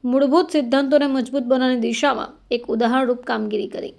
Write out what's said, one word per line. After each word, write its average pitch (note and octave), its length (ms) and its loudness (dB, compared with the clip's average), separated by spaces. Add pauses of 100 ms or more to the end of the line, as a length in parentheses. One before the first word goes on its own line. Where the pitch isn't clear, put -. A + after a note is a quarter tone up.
મૂળભૂત C4+ 460 2
સિદ્ધાંતોને C#4 560 2
મજબૂત C4 360 -2
બનાવવાની B3+ 360 2
દિશામાં A#3 480 -2 (240)
એક A#3+ 160 -4
ઉદાહરણરૂપ B3 560 0
કામગીરી G#3+ 440 -4
કરી. - 320 -10